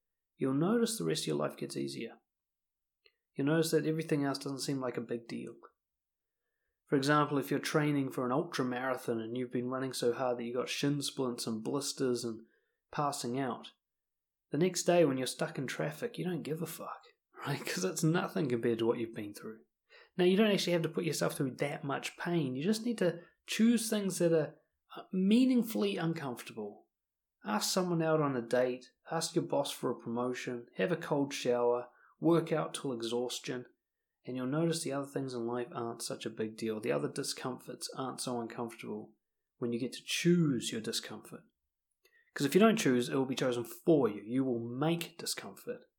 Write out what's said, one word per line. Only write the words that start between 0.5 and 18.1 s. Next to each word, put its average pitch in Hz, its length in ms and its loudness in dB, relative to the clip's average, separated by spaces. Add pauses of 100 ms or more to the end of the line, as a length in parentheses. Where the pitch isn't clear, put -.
notice 220 420 2
the 170 80 -4
rest 160 200 0
of - 20 -6
your 73 100 0
life - 200 -2
gets 69 200 -8
easier. 69 360 -6 (1200)
You'll 139 140 0
notice 160 240 4
that 151 140 4
everything 156 380 0
else 139 140 -2
doesn't 139 220 -8
seem 139 200 -2
like 127 160 -4
a 123 60 -4
big 117 260 -6
deal. 117 260 -10 (1300)
For 151 100 2
example, 143 420 2
if 135 120 -2
you're 139 100 0
training 147 500 0
for 135 140 -4
an 123 80 0
ultra 151 320 0
marathon 123 560 -2
and 113 160 -6
you've 127 160 -4
been 123 160 -2
running 131 240 -4
so 120 200 2
hard 123 260 0
that 120 60 -6
you 120 100 -6
got 123 140 -2
shin 143 340 0
splints 123 440 -4
and 110 160 -4
blisters 131 640 -2
and 113 160 -6 (500)
passing 139 480 -2
out, 127 340 -4 (800)
the 143 80 0
next 180 260 2
day 175 200 8
when 135 140 4
you're 127 80 -2
stuck - 320 -4
in 135 80 -2
traffic, 147 520 -6
you 160 60 -4
don't 170 180 -4
give 156 200 -4
a 156 40 -4
fuck, - 360 -10 (160)
<laughs> - 280 -14
right? 135 200 -4
'Cause - 160 -4
that's 180 200 -2
nothing 180 460 2